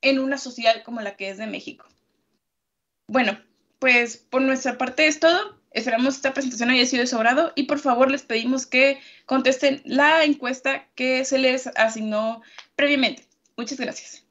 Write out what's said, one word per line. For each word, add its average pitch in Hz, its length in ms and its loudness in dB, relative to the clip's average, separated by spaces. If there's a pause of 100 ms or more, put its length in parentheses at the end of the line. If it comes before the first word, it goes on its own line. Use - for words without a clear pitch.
en 269 180 2
una 269 180 -2
sociedad 226 460 -2
como 233 180 -12
la 202 140 -8
que 196 140 -10
es 190 80 -12
de 220 100 -10
México. - 400 -14 (1200)
Bueno, 214 320 0 (400)
pues 240 380 2
por - 240 -2
nuestra 262 360 -2
parte 254 300 0
es 302 120 0
todo. 359 420 2 (100)
Esperamos 247 440 0
esta 269 180 -4
presentación 247 360 -4
haya 254 160 4
sido 247 160 0
de 247 60 0
su 254 80 -4
agrado 254 400 2
y 285 80 -2
por 285 160 -2
favor 262 320 2
les 277 120 -4
pedimos 240 440 -2
que 269 320 2 (260)
contesten 262 600 0
la 302 380 4
encuesta 269 720 -2
que 262 300 -2
se 262 140 0
les 262 360 0
asignó 220 680 -2 (340)
previamente. 277 520 0 (280)
Muchas 240 240 -10
gracias. - 520 -10